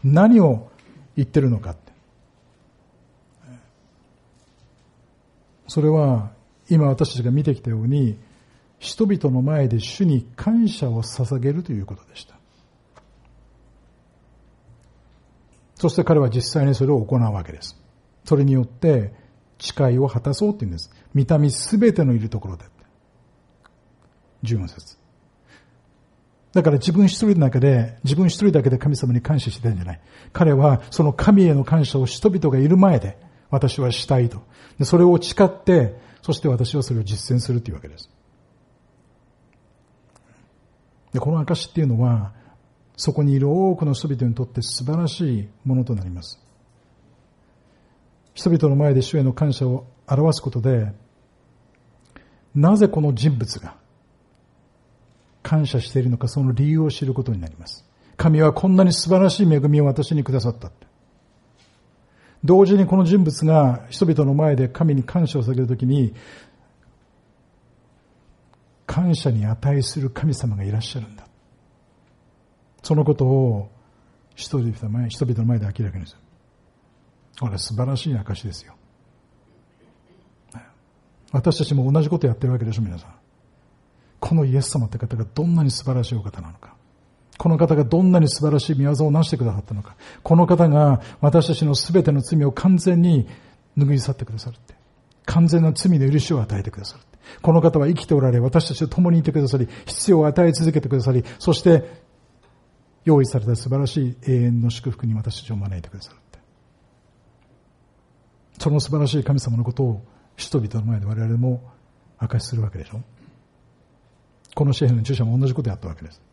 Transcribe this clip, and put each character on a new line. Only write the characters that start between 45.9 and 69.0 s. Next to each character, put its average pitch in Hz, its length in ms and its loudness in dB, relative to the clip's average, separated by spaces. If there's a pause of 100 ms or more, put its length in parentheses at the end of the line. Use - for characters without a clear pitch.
な 98 80 -6
り 90 60 -10
ま 87 140 -12
す。 - 160 -20 (1900)
人 - 160 -2
々 156 200 2
の 139 60 2
前 143 180 2
で 131 80 2
主 156 160 -4
へ 139 60 2
の 131 100 0
感 143 200 -2
謝 131 140 -4
を 123 200 -4 (200)
表 147 260 2
す - 80 -6
こ 131 100 -8
と 120 100 -6
で、 110 320 -2 (1600)
な 170 220 4
ぜ 202 100 6
こ - 140 0
の 147 120 0
人 131 240 0
物 - 220 -8
が - 160 -20 (1700)
感 151 240 0
謝 127 160 -4
し - 80 -10
て 135 100 -2
い 123 40 0
る 127 60 0
の 120 80 -2
か、 127 100 -4
そ 139 160 -4
の 131 100 0
理 139 160 0
由 160 120 2
を 156 100 0
知 139 140 -6
る 131 80 -4
こ 127 100 -4
と 123 100 -4
に 92 80 -6
な 82 60 -12
り 80 100 -18
ま 82 100 -20
す。 - 160 -20 (340)
「神 156 240 4
は 151 120 4
こ 190 140 -2
ん 185 80 4
な 190 80 6
に 180 100 4
素 - 160 -4
晴 185 140 4
ら 190 60 6
し 190 140 0
い 165 100 4
恵 147 80 2
み 147 200 2
を 147 40 4
私 139 280 -2
に 147 100 -2
く - 80 -6
だ 131 80 0
さ 117 120 -4
っ 117 60 -10
た」 - 120 -16
っ - 20 -20
て。 - 160 -20 (1600)
同 185 220 6
時 190 100 4
に 196 100 4
こ 185 120 2
の 185 80 4
人 185 180 4
物 156 220 -2
が 147 440 4
人 - 160 -2
々 151 200 2
の 135 80 0
前 147 220 2
で 127 120 0
神 147 280 0
に 131 80 0
感 170 240 -2
謝 143 120 -4
を 120 40 -2
捧 123 100 -2
げ 127 80 -2
る 123 60 -2
と 127 80 -2
き 127 100 -4
に、 127 280 0 (2750)
感 170 300 0